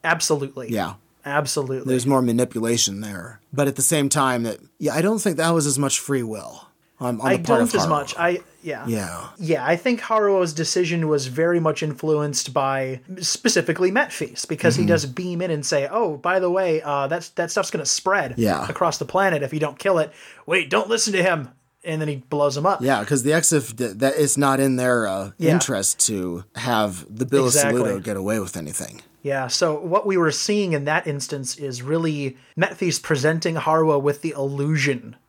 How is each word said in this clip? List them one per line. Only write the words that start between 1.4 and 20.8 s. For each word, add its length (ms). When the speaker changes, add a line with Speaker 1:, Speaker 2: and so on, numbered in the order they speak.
Speaker 2:
There's 180
more 160
manipulation 760
there. 380
But 160
at 80
the 60
same 260
time, 340
that, 160
yeah, 160
I 80
don't 180
think 160
that 140
was 160
as 120
much 220
free 240
will 420
on, 220
on 80
the 60
Speaker 1:
I 40
Speaker 2:
part 240
of 80
Speaker 1:
don't 100
as 60
Speaker 2:
Haru. 100
Speaker 1:
much. 220
I, 220
yeah. 240
Speaker 2:
Yeah. 400
Speaker 1:
Yeah, 260
I 120
think 240
Haruo's 520
decision 560
was 200
very 320
much 220
influenced 720
by 480
specifically 720
Metfeast, 560
because 280
he 60
Speaker 2:
Mm-hmm. 60
Speaker 1:
does 180
beam 360
in 100
and 120
say, 260
"Oh, 260
by 240
the 100
way, 320
uh, 240
that's, 240
that 220
stuff's 180
gonna 160
spread 500
Speaker 2:
Yeah. 320
Speaker 1:
across 300
the 60
planet 400
if 80
you 80
don't 180
kill 200
it. 140
Wait, 240
don't 180